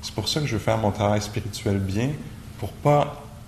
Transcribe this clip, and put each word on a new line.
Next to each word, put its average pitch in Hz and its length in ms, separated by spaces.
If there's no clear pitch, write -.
c'est - 140
pour 104 120
ça - 120
que 147 80
je 113 60
veux 101 80
faire 110 180
mon 107 120
travail 104 300
spirituel 104 560
bien, 98 320
pour - 140
pas - 520